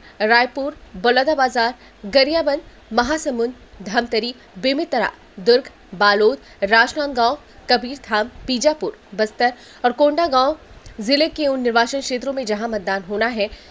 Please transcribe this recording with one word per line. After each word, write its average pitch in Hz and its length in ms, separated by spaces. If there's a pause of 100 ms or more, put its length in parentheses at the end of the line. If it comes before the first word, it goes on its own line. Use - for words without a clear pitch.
(220)
रायपुर, 254 560 (180)
बलौदाबाजार, 254 800 (320)
गरियाबंद, 285 560 (320)
महासमुंद, 247 600 (280)
धमतरी, 233 520 (240)
बेमेतरा, 262 540 (280)
दुर्ग, 240 300 (260)
बालोद, 208 420 (260)
राजनांदगांव, 247 760 (320)
कबीरधाम, 240 600 (180)
बीजापुर, 262 500 (180)
बस्तर 220 380 (320)
और 247 60
कोंडागांव 294 680 (420)
जिले 277 300
के 302 180
उन 269 140
निर्वाचन 240 380
क्षेत्रों 254 340
में 262 120
जहां 208 240
मतदान 196 340
होना 208 240
है 220 220 (220)